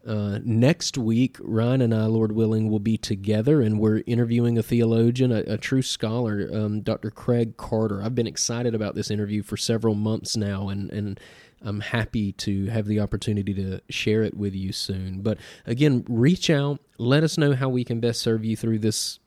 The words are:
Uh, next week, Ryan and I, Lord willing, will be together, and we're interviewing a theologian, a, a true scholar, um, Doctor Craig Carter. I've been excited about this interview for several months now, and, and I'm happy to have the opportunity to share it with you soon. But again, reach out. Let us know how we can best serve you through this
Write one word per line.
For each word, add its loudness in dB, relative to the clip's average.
Uh, -2
next 2
week, 2
Ryan 2
and 4
I, 2
Lord 2
willing, 2
will 2
be 0
together, 2
and 2
we're 2
interviewing 2
a 2
theologian, 4
a, 2
a -2
true 0
scholar, -2
um, -2
Doctor -4
Craig 0
Carter. -2
I've -4
been 0
excited -2
about -2
this -4
interview -2
for -6
several 0
months -2
now, -2
and, -6
and -6
I'm -6
happy -2
to -2
have -2
the 0
opportunity -2
to -4
share 0
it -2
with -4
you -4
soon. -6
But -2
again, 2
reach 2
out. 2
Let 4
us 0
know 4
how -2
we 0
can -4
best -2
serve 0
you 0
through 0
this -2